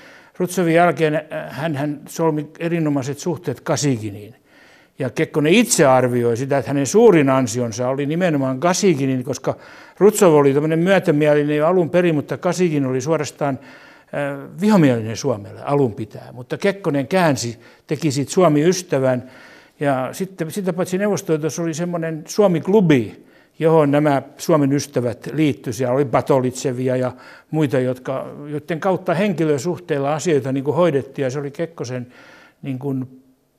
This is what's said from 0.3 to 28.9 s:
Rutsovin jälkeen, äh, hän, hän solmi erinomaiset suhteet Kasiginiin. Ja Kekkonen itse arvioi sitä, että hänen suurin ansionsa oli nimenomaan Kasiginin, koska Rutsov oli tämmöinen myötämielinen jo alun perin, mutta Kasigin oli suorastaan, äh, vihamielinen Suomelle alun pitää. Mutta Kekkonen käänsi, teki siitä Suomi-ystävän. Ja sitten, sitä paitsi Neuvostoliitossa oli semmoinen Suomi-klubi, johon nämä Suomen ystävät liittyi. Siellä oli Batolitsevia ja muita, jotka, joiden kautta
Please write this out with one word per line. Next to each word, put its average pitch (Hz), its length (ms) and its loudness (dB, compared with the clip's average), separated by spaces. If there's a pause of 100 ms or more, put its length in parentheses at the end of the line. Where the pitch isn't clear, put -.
Rutsovin 170 360 0
jälkeen, 160 420 4
äh, 151 80 -4 (260)
hän, 151 260 -4
hän 147 320 -6
solmi 151 400 -2 (120)
erinomaiset 151 600 -2
suhteet 147 420 -6
Kasiginiin. 110 760 -4 (640)
Ja 131 100 -4
Kekkonen 156 440 0
itse 220 320 4
arvioi 123 520 4
sitä, 135 200 -2
että - 120 -4
hänen 139 180 -2
suurin 190 420 6
ansionsa 123 600 -2
oli 139 160 -4
nimenomaan 143 540 -2
Kasiginin, 139 640 0
koska 131 320 -6 (420)
Rutsov 196 360 6
oli 143 200 6
tämmöinen 156 260 0
myötämielinen 151 800 2
jo 151 100 2
alun 175 220 2
perin, 175 260 2
mutta 139 220 -4
Kasigin 165 480 0
oli 131 160 -2
suorastaan, 143 580 -4
äh, - 1000 -12
vihamielinen 131 560 4
Suomelle 104 460 -6
alun 139 320 0
pitää. - 360 -12
Mutta 127 260 -12
Kekkonen 165 500 -2
käänsi, 123 520 0 (280)
teki 143 240 -2
siitä 131 200 -4
Suomi-ystävän. 151 1000 2 (480)
Ja 135 320 -2
sitten, 185 400 -8
sitä 185 220 -4
paitsi 175 240 -4
Neuvostoliitossa 170 640 -2
oli 165 100 -4
semmoinen 165 540 -6
Suomi-klubi, 170 1000 2 (320)
johon 156 320 4
nämä 143 300 2 (160)
Suomen 143 360 2
ystävät 123 600 -4
liittyi. 139 400 -2
Siellä 123 200 -2
oli 143 120 2
Batolitsevia 127 880 0
ja 127 160 -2 (400)
muita, 143 280 0
jotka, 127 480 -4 (200)
joiden 147 320 -6
kautta 185 340 0